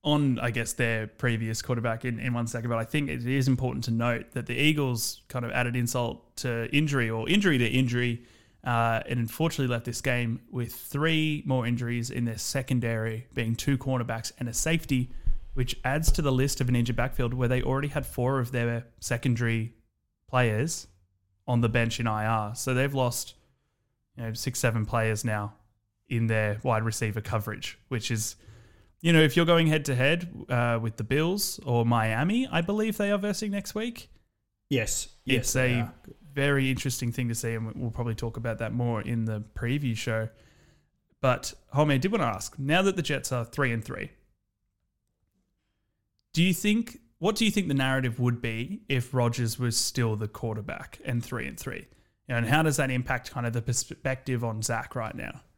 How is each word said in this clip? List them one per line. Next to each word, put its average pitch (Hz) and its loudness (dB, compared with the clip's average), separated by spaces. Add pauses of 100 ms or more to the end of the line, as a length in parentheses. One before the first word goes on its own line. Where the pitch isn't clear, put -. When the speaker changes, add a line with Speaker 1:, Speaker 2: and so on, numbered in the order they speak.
Speaker 1:
on, 143 4
I 120 0
guess, 113 -2
their 113 0
previous 113 -2
quarterback 117 -2
in, 117 -2
in 123 -2
one 120 -2
second, 117 -4
but 117 0
I 123 -2
think 147 -2
it 123 -6
is 131 2
important 127 0
to 120 -2
note 117 0
that 123 -4
the 120 -4
Eagles 139 2
kind 120 -4
of - -6
added 123 0
insult 120 -2
to 117 -4
injury 139 2
or 113 -2
injury 185 4
to 120 4
injury, 123 0 (420)
uh, 117 2
and 123 -2
unfortunately 135 0
left 120 -2
this - -6
game 120 0 (100)
with 120 -4
three 156 0
more 127 0
injuries 120 -2
in 120 -2
their 113 -4
secondary, 117 -2
being 117 0
two 139 0
cornerbacks 120 -4
and 120 -4
a 117 -8
safety, 143 0 (440)
which 127 -2
adds 151 4
to - 4
the 139 4
list 131 2
of 123 2
an 123 4
injured 120 2
backfield 123 0
where 123 2
they 127 2
already 135 0
had 143 -4
four 131 0
of 123 -2
their 117 -2 (140)
secondary 117 0 (560)
players 123 0 (600)
on 120 4
the 117 4
bench 117 0
in 117 0
I 107 0
R. 110 0
So 131 -4
they've 139 2
lost, 127 -2 (840)
you 117 -8
know, 113 -4
six, - -4
seven 113 2
players 113 0
now 107 -2 (560)
in 117 2
their 107 2
wide 113 2
receiver 110 -2
coverage, - -6 (120)
which 117 -4
is, 110 -2 (640)
you 170 4
know, 156 10
if 143 6
you're 170 6
going 165 6
head-to-head, 151 2 (220)
uh, 120 2
with 113 -4
the 113 -4
Bills 160 0
or 120 2
Miami, 117 2
I 165 2
believe 214 0
they 202 2
are 208 2
versing 202 -2
next 196 -6
week. 233 -6 (600)
Speaker 2:
Yes. - 0 (140)
Yes, 131 2
Speaker 1:
It's - -2
Speaker 2:
they 127 2
Speaker 1:
a 120 0
Speaker 2:
are. - -6 (400)
Speaker 1:
very 139 2
interesting 127 -2
thing 123 -2
to 117 -2
see, 113 -4
and 113 -6
we'll 120 -4
probably 117 -2
talk 117 -6
about 117 -4
that 113 -4
more 120 0
in 113 -2
the 107 -2 (100)
preview 123 -2
show. 113 -2 (920)
But, - 0 (220)
Homie, 147 6
I 135 4
did 180 2
wanna 208 2
ask, 104 -4
now 147 2
that 196 4
the 170 -2
Jets - -4
are 120 -2
three 131 0
and 113 -2
three, - -8 (2250)
do 165 4
you 185 4
think, 214 0 (200)
what 202 0
do 220 2
you 208 4
think 185 0
the 143 0
narrative 131 0
would 120 0
be 120 -6
if 127 -2
Rodgers 120 0
was 120 0
still 113 0
the 104 -4
quarterback - -8
and 120 -2
three - -6
and 165 -10
three? - -10 (400)
You 127 -4
know, 120 0
and 117 0
how 151 6
does 151 4
that 135 0
impact 127 -2
kind 120 -4
of 113 -2
the 117 0
perspective 127 -4
on 113 -4
Zach 113 -4
right 113 -6
now? - -10 (160)